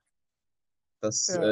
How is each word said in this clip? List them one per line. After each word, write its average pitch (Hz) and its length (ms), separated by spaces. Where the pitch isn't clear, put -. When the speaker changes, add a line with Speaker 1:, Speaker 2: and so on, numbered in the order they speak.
Speaker 1:
Dass, 107 240
Speaker 2:
Ja. 180 260